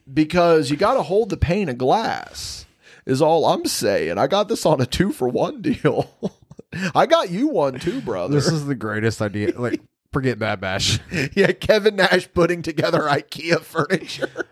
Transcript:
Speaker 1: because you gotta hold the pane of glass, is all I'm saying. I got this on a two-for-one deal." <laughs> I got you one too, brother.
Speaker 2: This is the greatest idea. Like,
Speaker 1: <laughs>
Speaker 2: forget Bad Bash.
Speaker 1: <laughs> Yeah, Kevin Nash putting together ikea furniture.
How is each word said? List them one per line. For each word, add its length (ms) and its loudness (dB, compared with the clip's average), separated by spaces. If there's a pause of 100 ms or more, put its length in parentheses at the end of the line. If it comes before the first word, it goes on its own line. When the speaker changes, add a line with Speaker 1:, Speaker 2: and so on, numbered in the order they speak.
(120)
Speaker 1:
because 580 4
you 60 0
gotta 260 2
hold 280 0
the 60 -4
pane 320 0
of 100 -6
glass, 840 -2 (420)
is 140 0
all 260 4
I'm 200 0
saying. 520 0
I 100 2
got 200 0
this 160 -4
on 160 2
a 60 0
two-for-one 760 -2
deal." 480 0 (120)
<laughs> 100 -6 (640)
I 120 4
got 240 2
you 180 -2
one 300 0
too, 240 -6
brother. 320 -4
Speaker 2:
This 140 2
is 180 0
the 80 -4
greatest 480 -2
idea. 360 -2
Like, 220 -4 (160)
Speaker 1:
<laughs> 160 -20
Speaker 2:
forget 260 -2
Bad 220 -4
Bash. 400 -2 (160)
Speaker 1:
<laughs> 180 -4
Yeah, 180 4
Kevin 440 2
Nash 380 2
putting 260 2
together 400 -2
ikea 600 -2
furniture. 680 -4 (240)